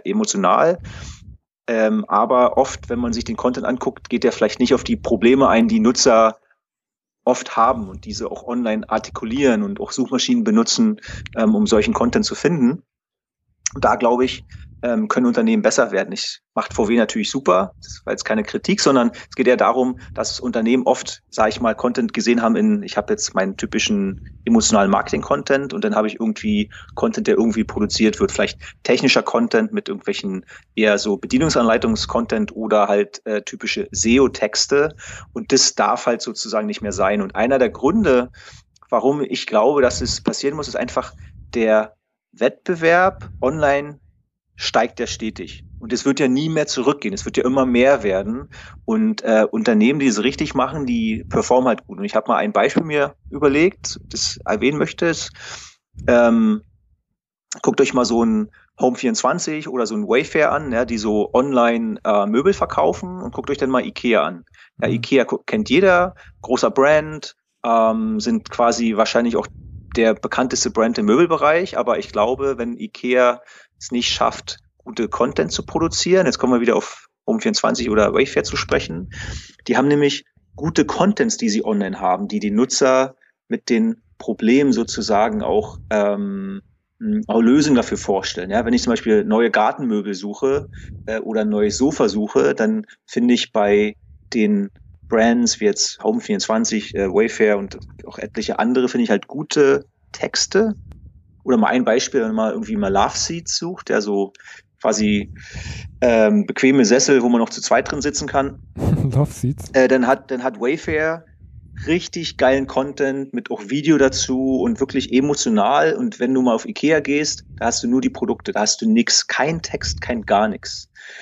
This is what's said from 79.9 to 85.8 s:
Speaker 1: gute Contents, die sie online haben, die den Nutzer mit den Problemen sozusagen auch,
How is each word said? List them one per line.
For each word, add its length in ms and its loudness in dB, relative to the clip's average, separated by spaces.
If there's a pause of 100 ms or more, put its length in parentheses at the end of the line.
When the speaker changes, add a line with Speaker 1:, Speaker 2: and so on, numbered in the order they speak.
Speaker 1:
gute 280 0
Contents, 520 0
die 120 -4
sie 160 -2
online 360 -2
haben, 280 0
die 120 -4
den 140 -2
Nutzer 640 2 (320)
mit 220 -6
den 320 0 (160)
Problemen 540 2
sozusagen 720 0
auch, 360 -2 (120)